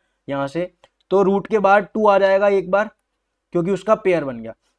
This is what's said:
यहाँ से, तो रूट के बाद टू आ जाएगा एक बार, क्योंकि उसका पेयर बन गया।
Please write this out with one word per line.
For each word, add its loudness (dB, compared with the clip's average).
यहाँ -4
से, -8
तो 2
रूट 0
के -2
बाद 2
टू 0
आ 4
जाएगा 2
एक -2
बार, -2
क्योंकि -2
उसका 0
पेयर -2
बन -10
गया। -14